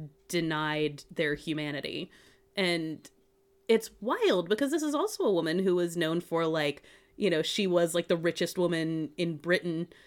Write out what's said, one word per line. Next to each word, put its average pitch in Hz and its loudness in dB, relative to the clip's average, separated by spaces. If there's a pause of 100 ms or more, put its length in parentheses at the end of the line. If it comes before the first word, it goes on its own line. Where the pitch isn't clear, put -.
(280)
denied 151 -2
their 151 -2
humanity. 147 -6 (460)
And 170 -2 (560)
it's 220 2 (100)
wild 233 2
because 262 0
this 302 0
is 294 0
also 381 -2
a 220 4
woman 165 2
who 190 2
was 175 0
known 165 0
for, 165 -2
like, 151 -2 (320)
you 202 0
know, 165 2
she 196 0
was, 175 4
like, 170 0
the 180 2
richest 170 -2
woman 160 0
in 170 -2
Britain 170 -2 (180)